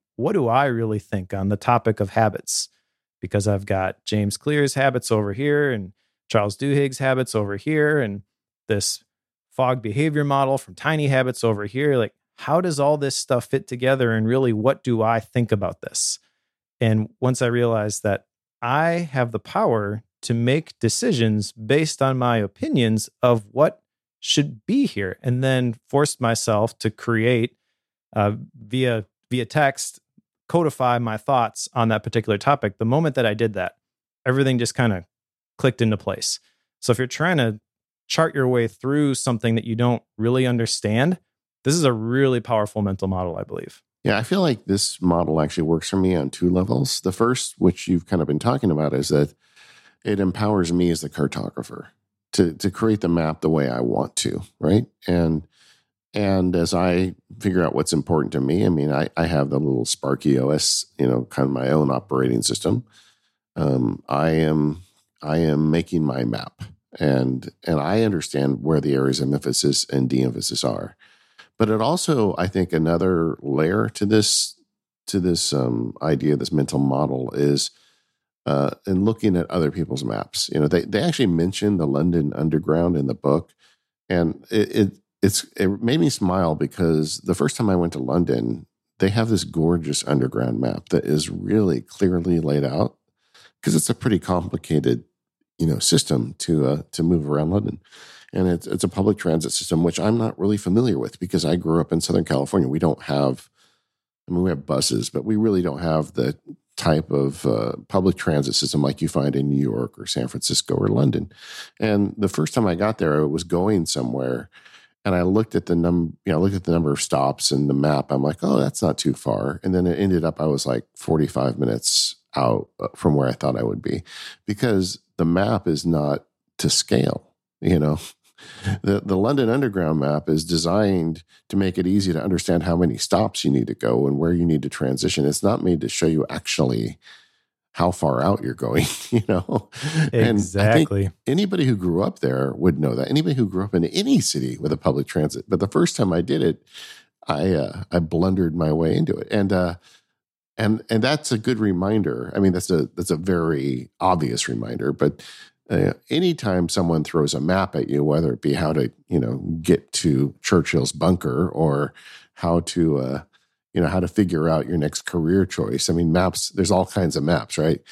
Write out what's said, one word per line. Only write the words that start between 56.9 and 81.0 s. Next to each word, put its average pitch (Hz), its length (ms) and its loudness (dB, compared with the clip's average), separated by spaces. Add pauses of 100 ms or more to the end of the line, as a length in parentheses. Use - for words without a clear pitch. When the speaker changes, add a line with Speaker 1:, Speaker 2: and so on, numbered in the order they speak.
Speaker 2:
figure 92 240 2
out 80 120 0
what's 71 180 -2
important 76 400 0
to 71 80 -2
me, 78 240 0
I 104 40 2
mean, 76 220 0
I, 71 260 -2
I 82 100 0
have 73 240 0
the 71 100 0
little 65 240 0
Sparky 67 560 0
O 65 80 0
S, - 380 0 (120)
you 65 80 2
know, 62 200 0
kind 67 200 -2
of 67 60 -2
my 65 180 -2
own 76 200 2
operating 64 520 0
system. - 420 -2 (720)
Um, 65 540 -2
I 76 220 0
am, 78 520 0 (400)
I 76 160 0
am 78 320 2
making 82 340 0
my 64 200 -2
map, 55 380 -6 (360)
and, 65 540 0 (120)
and 82 140 0
I 90 240 0
understand 73 600 -2
where 76 180 2
the 71 140 0
areas 65 260 0
of 65 120 0
emphasis 71 580 0
and 65 180 0
de-emphasis 62 560 -2
are. 50 320 -6 (640)
But 110 100 2
it 107 120 0
also, 127 580 0
I 90 100 0
think, 95 240 -2
another 82 680 2
layer 78 480 0
to - 160 -4
this, - 480 2 (540)
to 98 120 -2
this, 87 320 0
um, 60 500 -2
idea, 73 320 2
this 64 160 -4
mental 69 300 0
model 67 520 0
is, 71 380 0 (760)
uh, 71 240 0 (160)
in 95 180 0
looking 110 320 2
at 85 140 -2
other 85 200 0
people's 80 320 -6
maps. 53 500 -6
You 73 80 0
know, 73 60 4
they, 85 160 2
they 104 200 -2